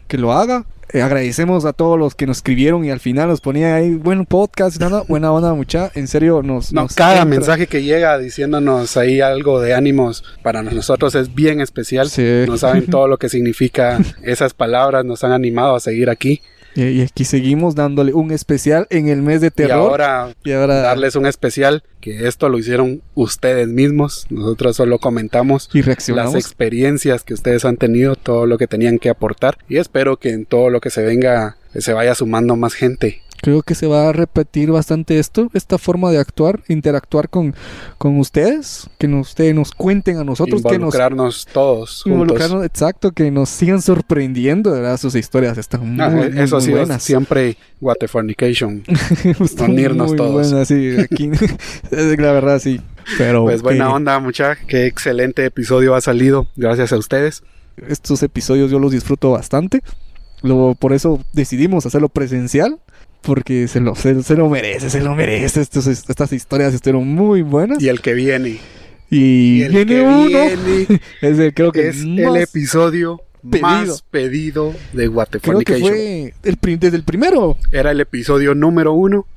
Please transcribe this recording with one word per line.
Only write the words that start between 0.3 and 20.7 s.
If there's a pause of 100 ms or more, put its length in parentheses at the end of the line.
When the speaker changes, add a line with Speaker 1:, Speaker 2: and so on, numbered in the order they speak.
Speaker 1:
haga. (280)
Eh,
agradecemos
a
todos
los
que
nos
escribieron
y
al
final
nos
ponían
ahí,
"Buen
podcast",
nada,
buena
onda,
mucha.
En
serio,
nos,
Speaker 2:
No,
Speaker 1:
nos
Speaker 2:
cada
Speaker 1:
entra.
Speaker 2:
mensaje
que
llega
diciéndonos
ahí
algo
de
ánimos (180)
para
nosotros
es
bien
especial.
Speaker 1:
Sí.
Speaker 2:
No
saben
todo
lo
que
Speaker 1:
<laughs>
Speaker 2:
significa (220)
esas
palabras,
nos
han
animado
a
seguir
aquí. (320)
Speaker 1:
Y,
y
aquí
seguimos
dándole
un
especial
en
el
mes
de
terror.
Speaker 2:
Y
ahora, (120)
Speaker 1:
Y
ahora